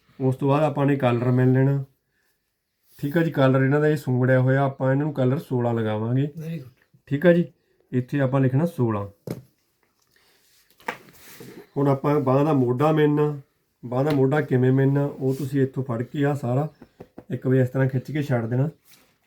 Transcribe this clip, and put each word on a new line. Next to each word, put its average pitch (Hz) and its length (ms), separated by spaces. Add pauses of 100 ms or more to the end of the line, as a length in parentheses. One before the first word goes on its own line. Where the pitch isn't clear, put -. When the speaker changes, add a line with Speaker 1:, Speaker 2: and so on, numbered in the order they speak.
(200)
Speaker 1:
ਉਸ 131 160
ਤੋਂ 147 120
ਬਾਅਦ 143 160
ਆਪਾਂ 143 220
ਨੇ 143 100
ਕਲਰ 123 360
ਮਿਲ 127 200
ਲੈਣਾ। 135 320 (1160)
ਠੀਕ 143 180
ਆ 165 60
ਜੀ, 160 80
ਕਲਰ 131 300
ਇਹਨਾਂ 135 200
ਦਾ 151 60
ਇਹ 151 80
ਸੁੰਗੜਿਆ 127 440
ਹੋਇਆ, 135 220
ਆਪਾਂ 131 300
ਇਹਨਾਂ 143 140
ਨੂੰ 151 80
ਕਲਰ 131 240
ਸੋਲਾਂ 120 360
ਲਗਾਵਾਂਗੇ। 113 500
Speaker 2:
Very 160 320
good। 143 160 (360)
Speaker 1:
ਠੀਕ 143 180
ਆ 175 80
ਜੀ, 170 120 (460)
ਇੱਥੇ 127 280
ਆਪਾਂ 135 200
ਲਿਖਣਾ 135 260
ਸੋਲਾਂ। 110 400 (2750)
ਹੁਣ 143 100
ਆਪਾਂ 143 320
ਬਾਂਹ 131 260
ਦਾ 156 80
ਮੋਢਾ 127 380
ਮਿਣਨਾ। 147 500 (440)
ਬਾਂਹ 123 180
ਦਾ 151 80
ਮੋਢਾ 139 300
ਕਿਵੇਂ 127 300
ਮਿਣਨਾ, 139 340
ਉਹ 135 280
ਤੁਸੀਂ 135 280
ਇੱਥੋਂ 131 220
ਫੜ 123 200
ਕੇ 143 220
ਆਹ 143 100
ਸਾਰਾ 135 320 (640)
ਇੱਕ 127 160
ਵਾਰੀ 131 120
ਇਸ 123 100
ਤਰ੍ਹਾਂ 131 200
ਖਿੱਚ 127 220
ਕੇ 147 120
ਛੱਡ 120 220
ਦੇਣਾ। 131 240 (580)